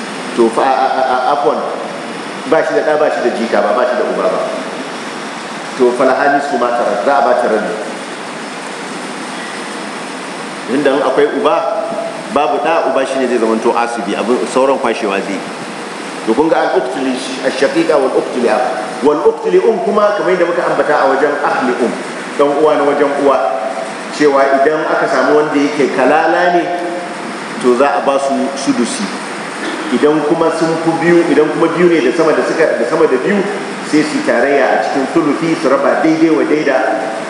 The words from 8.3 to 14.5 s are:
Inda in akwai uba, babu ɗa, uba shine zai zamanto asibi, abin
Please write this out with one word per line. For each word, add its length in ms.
Inda 160
in 80
akwai 240
uba, 160
babu 240
ɗa, 320
uba 160
shine 240
zai 80
zamanto 320
asibi, 400
abin 240